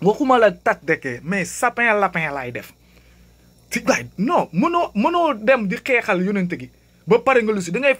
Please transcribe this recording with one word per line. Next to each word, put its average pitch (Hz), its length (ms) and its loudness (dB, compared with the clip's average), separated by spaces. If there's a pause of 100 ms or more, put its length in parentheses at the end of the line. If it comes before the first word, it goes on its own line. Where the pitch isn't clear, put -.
Waxuma 247 360 2
la 220 120 6
tat 196 320 -2
de 160 160 0
kee, 120 240 -8
mais 175 240 -4
sapin 240 480 -2
lapin 180 400 -2
laay 127 180 -8
def. 107 200 -12 (1000)
Si 233 160 -4
waay, - 220 0 (100)
non, 226 340 0
mënoo, 330 420 0
mënoo 311 400 2
dem 220 340 2
di 208 80 -2
xeexal - 460 0
yonent 185 360 -2
gi. 127 100 -14 (380)
Ba 214 120 4
pare 262 240 4
nga 214 100 0
lu 196 100 -2
si, 175 80 -8
da 185 80 -2
ngay 269 220 2